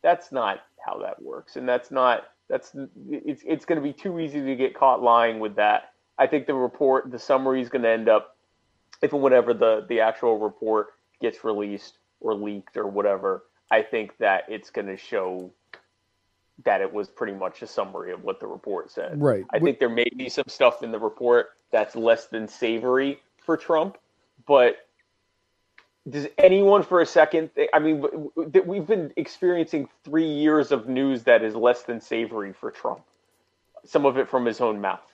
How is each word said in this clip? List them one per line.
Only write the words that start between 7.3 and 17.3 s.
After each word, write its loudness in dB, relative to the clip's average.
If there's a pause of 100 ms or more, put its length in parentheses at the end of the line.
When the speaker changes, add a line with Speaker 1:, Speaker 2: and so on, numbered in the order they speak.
Speaker 1:
is -8
gonna 0
end 2
up, 2 (680)
if -2
and -2
whenever 4
the, 0
the -2
actual 0
report -4 (320)
gets -4
released -8 (240)
or -4
leaked -10
or -6
whatever, -2 (280)
I 2
think -8
that 0
it's -12
gonna -10
show -8 (1120)
that 2
it -4
was -6
pretty -8